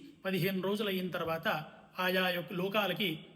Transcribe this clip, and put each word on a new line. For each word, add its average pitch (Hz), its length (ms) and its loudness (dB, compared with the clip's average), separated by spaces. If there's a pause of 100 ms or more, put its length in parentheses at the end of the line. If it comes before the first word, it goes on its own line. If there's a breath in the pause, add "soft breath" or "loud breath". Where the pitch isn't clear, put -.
(260 loud breath)
పదిహేను 190 360 2
రోజులు 208 280 0
అయిన 185 200 -2
తర్వాత 165 380 -2 (520)
ఆయా 185 300 4
యొక్క 175 240 -2
లోకాలకి 190 560 2 (260)